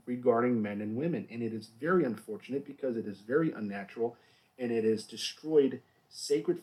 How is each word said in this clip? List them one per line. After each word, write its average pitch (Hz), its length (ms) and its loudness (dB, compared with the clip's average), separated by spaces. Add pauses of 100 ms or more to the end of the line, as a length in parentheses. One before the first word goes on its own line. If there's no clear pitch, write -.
regarding 123 560 2
men 104 180 -4
and 107 160 -4
women, 139 340 -2
and 117 120 -8
it 110 100 -2
is 110 140 -8
very 170 380 2
unfortunate 117 600 -6
because 131 320 -4
it 104 100 -4
is 98 140 -8
very 147 320 2
unnatural, 104 640 -4 (420)
and 120 140 -2
it 113 120 2
has 110 200 2
destroyed 135 800 2 (260)
sacred - 540 -2